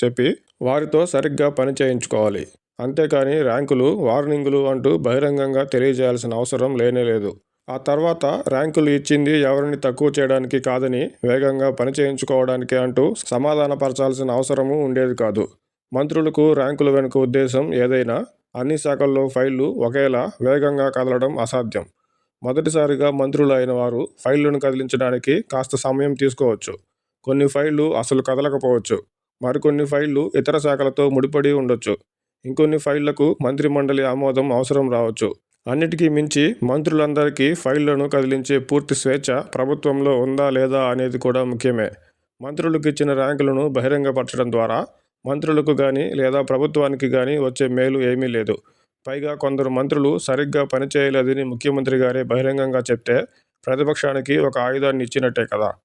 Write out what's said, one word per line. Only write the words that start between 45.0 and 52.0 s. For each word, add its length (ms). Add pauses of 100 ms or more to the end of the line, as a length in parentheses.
మంత్రులకు 440
గాని 440
లేదా 280
ప్రభుత్వానికి 640
గాని 320
వచ్చే 300
మేలు 300
ఏమీ 280
లేదు. 320 (480)
పైగా 280
కొందరు 340
మంత్రులు 500
సరిగ్గా 460
పనిచేయలేదని 800
ముఖ్యమంత్రి 520
గారే 260